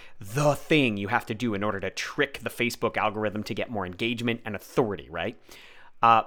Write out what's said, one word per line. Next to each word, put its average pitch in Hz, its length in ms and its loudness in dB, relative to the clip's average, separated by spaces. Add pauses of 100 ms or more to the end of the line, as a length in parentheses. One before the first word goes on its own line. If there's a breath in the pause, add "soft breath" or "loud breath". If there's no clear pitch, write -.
(200 loud breath)
the 139 360 2
thing 135 420 2
you 101 100 -2
have 117 200 0
to 117 80 -2
do 113 180 -2
in 98 100 -2
order 104 160 0
to 95 120 -4
trick - 500 -2
the 120 80 -6
Facebook 117 480 -2
algorithm 107 460 0
to 117 100 -6
get 98 160 -4
more 101 160 -4
engagement 117 580 -2
and 107 120 -6
authority, 92 540 -2
right? 85 300 -6 (640 loud breath)
Uh, 117 260 8